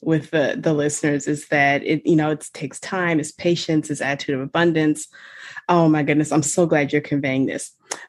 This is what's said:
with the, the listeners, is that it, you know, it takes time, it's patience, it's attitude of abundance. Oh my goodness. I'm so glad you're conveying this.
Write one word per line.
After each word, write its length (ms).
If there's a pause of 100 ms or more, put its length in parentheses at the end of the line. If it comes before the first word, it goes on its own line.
with 300
the, 280
the 140
listeners, 540
is 220
that 360
it, 200
you 100
know, 160
it 220
takes 260
time, 400
it's 120
patience, 600
it's 100
attitude 340
of 60
abundance. 680 (600)
Oh 180
my 160
goodness. 280
I'm 120
so 220
glad 260
you're 100
conveying 440
this. 260 (380)